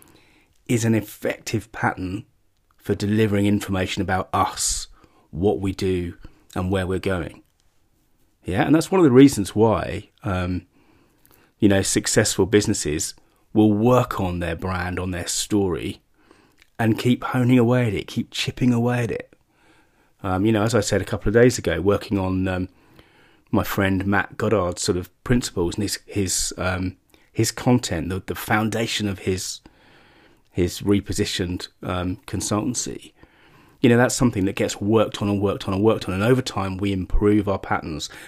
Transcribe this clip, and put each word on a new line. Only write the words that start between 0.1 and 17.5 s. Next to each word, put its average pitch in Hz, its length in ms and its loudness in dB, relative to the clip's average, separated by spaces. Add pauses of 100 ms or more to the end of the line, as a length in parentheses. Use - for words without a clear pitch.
is 113 180 0
an 113 100 2
effective - 760 -6
pattern 92 540 -6 (520)
for - 180 -4
delivering 104 500 0
information 98 560 -2
about 92 320 -2
us, - 540 -2 (420)
what 90 300 0
we 95 140 -4
do, 90 420 -4 (400)
and 92 160 -2
where 92 160 0
we're 92 120 -2
going. 92 440 -6 (1000)
Yeah, 95 200 0
and 139 100 2
that's 160 180 2
one 190 80 2
of 170 60 6
the 135 60 6
reasons 127 420 6
why, 101 560 0 (140)
um, 92 420 -4 (960)
you 107 80 4
know, 98 140 4
successful - 640 2
businesses 98 680 0 (400)
will 107 200 6
work 117 480 2
on 87 180 -4
their 85 160 -4
brand, 90 440 -6
on 92 120 -4
their 87 160 -6
story, 92 760 -2 (760)
and 113 220 2
keep 123 240 0
honing 127 340 2